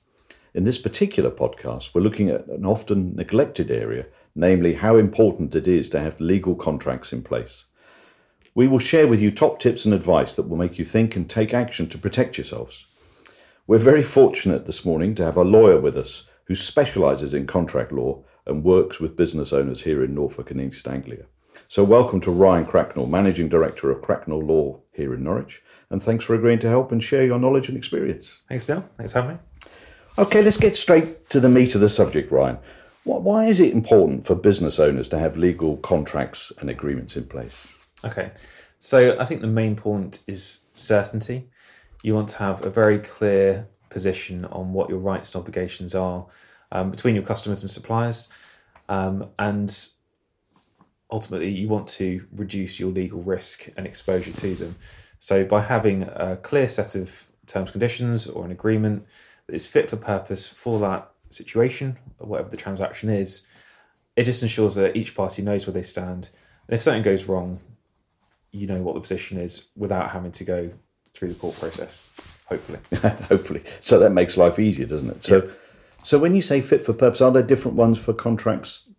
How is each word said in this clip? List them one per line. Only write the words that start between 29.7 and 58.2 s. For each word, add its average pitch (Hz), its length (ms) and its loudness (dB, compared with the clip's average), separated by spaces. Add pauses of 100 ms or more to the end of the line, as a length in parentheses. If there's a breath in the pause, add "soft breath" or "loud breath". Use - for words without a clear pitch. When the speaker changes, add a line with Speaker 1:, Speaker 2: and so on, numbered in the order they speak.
Speaker 1:
Okay, 214 240 4
let's 208 160 6
get 208 180 4
straight - 540 2
to 139 80 4
the 123 100 6
meat 123 280 6
of 98 40 4
the 104 80 8
subject, - 440 2
Ryan. 65 260 2 (460 soft breath)
Wh-, - 180 -2
why 214 220 2
is 208 160 4
it 156 120 6
important 92 540 4
for 90 80 4
business 87 460 2
owners 69 280 4
to 78 120 -2
have 80 180 -2
legal 82 380 0
contracts - 840 -4
and 71 100 -10
agreements 64 480 -8
in - 120 -10
place? - 500 -16 (260)
Speaker 2:
Okay, 98 280 -8 (480 loud breath)
so 123 400 4
I 127 40 -2
think 139 160 -8
the 113 60 -6
main 110 300 0
point 101 500 -6
is - 480 -12
certainty. 110 760 -2 (560 soft breath)
You 107 120 0
want 107 140 -4
to - 80 -16
have 98 260 -6
a 98 60 -4
very 107 280 4
clear 101 680 0 (200)
position 92 580 -6
on 92 260 -10
what 92 180 -4
your 92 80 -6
rights 95 340 -6
and 92 80 -8
obligations 90 540 -10
are, 90 320 -4 (460 soft breath)
um, 95 180 -4
between 113 240 -2
your 98 80 0
customers 101 400 -6
and 98 80 -10
suppliers, 117 580 -6 (600 soft breath)
um, 98 500 -4
and 104 320 -2 (1400)
ultimately 95 400 -6
you 101 180 -4
want 107 200 -2
to 92 440 -6
reduce 98 480 -8
your 95 100 -4
legal 90 320 -6
risk - 540 -8
and 95 100 -10
exposure 90 460 -6
to 92 220 -6
them. 87 220 -12 (420 soft breath)
So 98 260 0
by 104 160 2
having 104 440 0
a 92 380 -8
clear 135 260 0
set - 260 -6
of 92 300 -10 (220)
terms 95 220 -6
and - 40 -16
conditions 117 540 -4